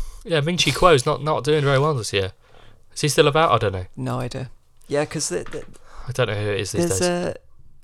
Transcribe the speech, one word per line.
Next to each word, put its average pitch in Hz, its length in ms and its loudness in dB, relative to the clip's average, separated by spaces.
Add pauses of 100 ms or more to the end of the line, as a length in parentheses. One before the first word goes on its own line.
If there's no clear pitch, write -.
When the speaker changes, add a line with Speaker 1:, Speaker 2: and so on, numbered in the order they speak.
(260)
Speaker 1:
yeah, 165 160 0
Ming 170 160 0
Chi - 140 2
Kuo's 156 340 6
not, 147 180 -2
not 147 220 -2
doing 151 180 2
very 139 160 4
well 151 140 2
this 113 180 -4
year. 95 220 0 (600)
Is - 80 -6
he 151 60 2
still 147 200 4
about? 156 240 4
I 117 80 4
don't 101 140 0
know. 92 120 -6 (100)
Speaker 2:
No 127 240 -6
idea. 123 300 -8 (380)
Yeah, 143 180 -2
'cause 151 240 -6
the, 175 140 -4
the - 200 -10 (440)
Speaker 1:
I 127 40 -8
don't 123 160 0
know 107 80 -2
who 104 140 -2
it 101 100 0
is 98 120 -4
these 170 160 0
Speaker 2:
there's 165 120 0
Speaker 1:
days. 180 80 2
Speaker 2:
a, 175 280 -2 (480)